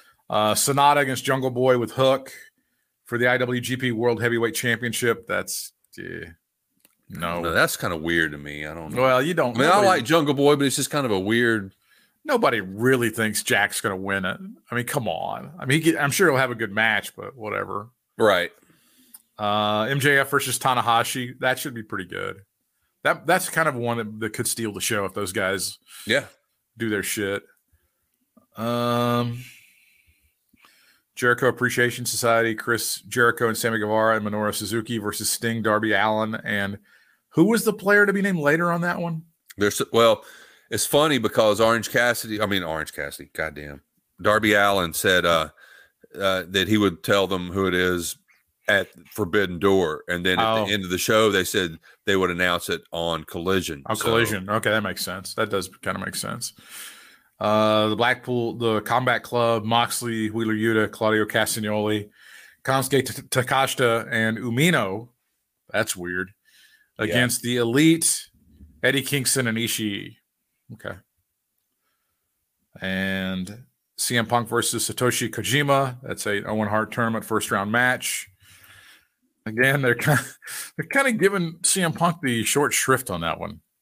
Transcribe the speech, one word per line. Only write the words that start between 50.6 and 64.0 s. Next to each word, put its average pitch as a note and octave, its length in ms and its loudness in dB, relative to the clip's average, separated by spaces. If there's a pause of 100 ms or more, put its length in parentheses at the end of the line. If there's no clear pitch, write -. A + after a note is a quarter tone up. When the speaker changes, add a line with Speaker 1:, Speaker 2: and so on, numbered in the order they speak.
Speaker 2:
the G2 80 0
end G2+ 100 -2
of F2 60 -8
the F2+ 80 0
show, A2 340 4
they F#2+ 140 2
said F2+ 340 -2 (260)
they G2 120 2
would F#2 140 4
announce F2 380 0
it E2 120 -4 (100)
on E2 320 -2
Collision. E2+ 640 -2
Speaker 1:
On A2 100 -4
Speaker 2:
So - 100 -6
Speaker 1:
Collision. G#2+ 440 0
Okay, G#2+ 200 0
that G#2+ 140 2
makes F#2 220 -6
sense. F2+ 300 -10
That A2 140 -2
does F#2+ 200 -4 (120)
kinda F#2+ 220 -6
make - 120 -8
sense. A#2+ 360 -8 (880)
Uh, G#2+ 500 4
the G#2+ 60 -2
Blackpool, B2 600 0
the A2+ 260 0
Combat A#2+ 420 0
Club, A#2 400 0
Moxley, A#2 680 0
Wheeler A2 240 -2
Yuta, G#2+ 360 2
Claudio A2 320 0
Castagnoli, G#2+ 880 -2 (560)
Konosuke C3 400 2
T-, - 240 -10
Takashita, B2+ 800 2